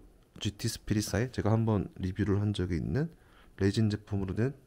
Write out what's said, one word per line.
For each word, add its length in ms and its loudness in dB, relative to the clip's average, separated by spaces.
지티 300 -4
스피릿사의 640 -2
제가 180 0
한번 440 2
리뷰를 440 0
한 140 0
적이 240 -2
있는 340 -2
레진 320 2
제품으로 440 -4
된 220 0